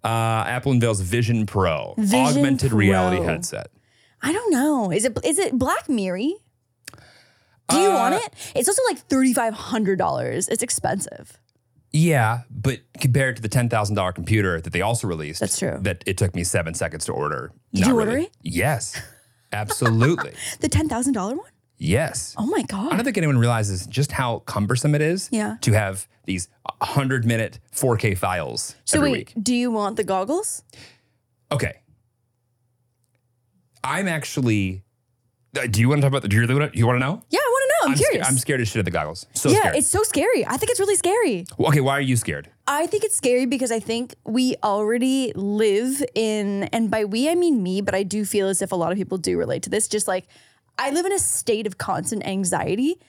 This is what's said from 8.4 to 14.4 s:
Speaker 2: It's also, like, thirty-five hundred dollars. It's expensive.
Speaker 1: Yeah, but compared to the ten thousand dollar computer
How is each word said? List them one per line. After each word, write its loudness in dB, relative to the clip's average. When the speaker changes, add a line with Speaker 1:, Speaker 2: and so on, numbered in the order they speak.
Speaker 2:
It's 2
also, 2
like, 0
thirty-five 2
hundred -2
dollars. -2
It's -2
expensive. -6
Speaker 1:
Yeah, 4
but -4
compared 2
to -14
the -4
ten 2
thousand 0
dollar 0
computer 0